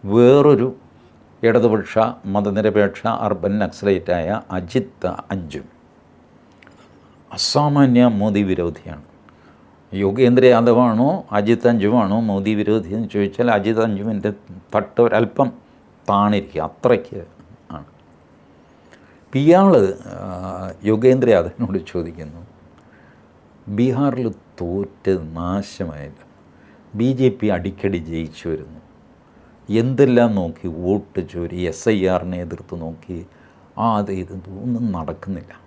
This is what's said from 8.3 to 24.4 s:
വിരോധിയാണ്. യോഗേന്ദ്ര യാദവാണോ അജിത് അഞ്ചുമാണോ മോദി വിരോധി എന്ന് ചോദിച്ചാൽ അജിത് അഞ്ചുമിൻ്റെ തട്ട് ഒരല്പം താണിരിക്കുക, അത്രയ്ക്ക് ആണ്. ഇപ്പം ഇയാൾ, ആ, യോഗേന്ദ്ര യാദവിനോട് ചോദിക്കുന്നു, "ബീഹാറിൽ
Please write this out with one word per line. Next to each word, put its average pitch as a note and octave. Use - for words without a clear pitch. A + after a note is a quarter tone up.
വിരോധിയാണ്. E2+
യോഗേന്ദ്ര A#2+
യാദവാണോ A#2+
അജിത് A2+
അഞ്ചുമാണോ G#2+
മോദി G2+
വിരോധി G#2
എന്ന് A2
ചോദിച്ചാൽ G#2
അജിത് G#2+
അഞ്ചുമിൻ്റെ G2+
തട്ട് G#2+
ഒരല്പം A2+
താണിരിക്കുക, G2+
അത്രയ്ക്ക് G#2
ആണ്. D2+
ഇപ്പം -
ഇയാൾ, F3+
ആ, F#2
യോഗേന്ദ്ര B2
യാദവിനോട് G2
ചോദിക്കുന്നു, D#2+
"ബീഹാറിൽ B2